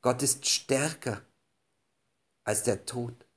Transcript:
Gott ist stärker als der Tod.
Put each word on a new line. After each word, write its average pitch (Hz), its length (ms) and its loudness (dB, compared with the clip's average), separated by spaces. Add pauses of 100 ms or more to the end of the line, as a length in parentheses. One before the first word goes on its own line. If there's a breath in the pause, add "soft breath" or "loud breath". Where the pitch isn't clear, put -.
Gott 123 220 2
ist - 240 0
stärker 135 760 0 (1200)
als 107 180 0
der - 240 0
Tod. 120 400 -8 (100)